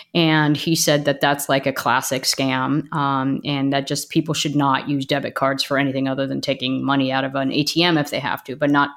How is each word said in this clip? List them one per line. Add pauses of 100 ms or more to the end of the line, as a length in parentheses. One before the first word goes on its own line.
(140)
And
he
said
that
that's,
like,
a
classic
scam,
um,
and
that
just
people
should
not
use
debit
cards
for
anything
other
than
taking
money
out
of
an
A
T
M
if
they
have
to,
but
not,